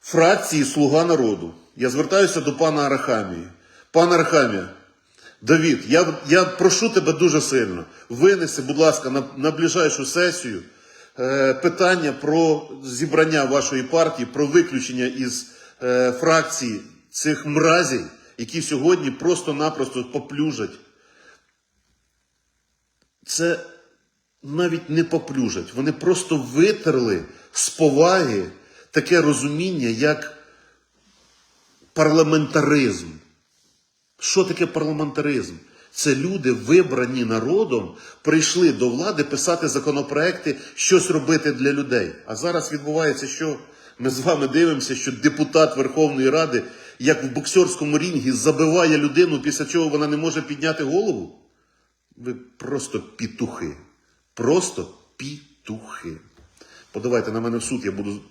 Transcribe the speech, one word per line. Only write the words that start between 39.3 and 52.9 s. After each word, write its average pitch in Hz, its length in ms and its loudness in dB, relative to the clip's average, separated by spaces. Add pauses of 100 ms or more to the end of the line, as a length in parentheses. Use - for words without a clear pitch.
законопроекти, 143 880 -2 (180)
щось - 360 2
робити 151 420 0
для 131 200 0
людей. 127 400 -2 (140)
А 110 100 -10
зараз 160 360 -4
відбувається, 147 540 -2
що 151 320 -6 (400)
ми 127 120 -2
з 120 100 -6
вами 147 280 0
дивимося, 143 460 2
що - 180 -6
депутат 156 640 2
Верховної 135 540 2
Ради, 147 320 0 (360)
як 131 260 0
в - 20 -4
боксерському 147 720 0
рінгі, 139 340 -2
забиває 156 640 2
людину, 147 440 2
після 143 220 -4
чого 160 240 0
вона 147 180 0
не 147 100 -2
може 160 260 -2
підняти 151 420 -4
голову. 151 540 -2 (800)
Ви 120 180 -10 (220)
просто - 440 -8